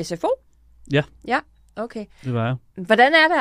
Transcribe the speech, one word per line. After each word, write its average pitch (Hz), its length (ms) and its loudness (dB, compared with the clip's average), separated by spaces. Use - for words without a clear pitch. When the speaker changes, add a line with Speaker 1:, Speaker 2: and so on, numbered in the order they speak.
Speaker 1:
S - 160 -12
F - 40 -6
O? 320 40 -2
Speaker 2:
Ja. 143 100 2
Speaker 1:
Ja, 156 100 -2
okay. 220 280 -12
Speaker 2:
Det 127 100 -6
var 113 120 -4
jeg. 127 100 -4
Speaker 1:
Hvordan 240 280 4
er 320 140 4
det 349 60 -2
at 302 60 2